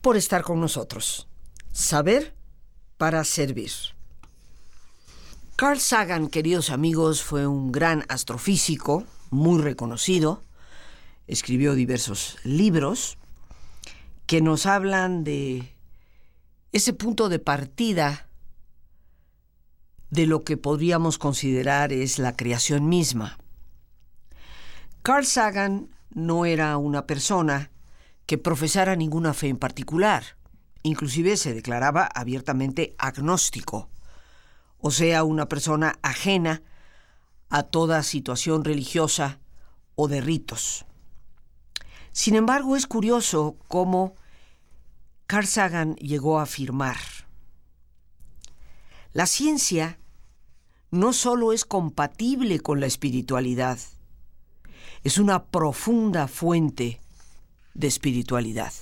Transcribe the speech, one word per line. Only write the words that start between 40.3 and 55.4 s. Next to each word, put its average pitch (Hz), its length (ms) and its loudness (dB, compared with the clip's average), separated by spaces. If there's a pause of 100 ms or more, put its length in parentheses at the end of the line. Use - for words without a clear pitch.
Sin 214 240 4
embargo, 262 400 4
es 269 100 -2
curioso 214 720 0 (100)
cómo 185 480 0 (1120)
Carl 202 220 0
Sagan 170 480 0
llegó 147 420 0
a 151 60 0
afirmar: 131 540 -4 (2250)
"La 175 140 2
ciencia 190 720 2 (960)
no 196 200 4
solo 240 400 2
es 226 120 0
compatible 196 960 0
con 147 180 0
la 139 80 0
espiritualidad, 127 920 0 (1200)
es 143 160 0
una 196 280 4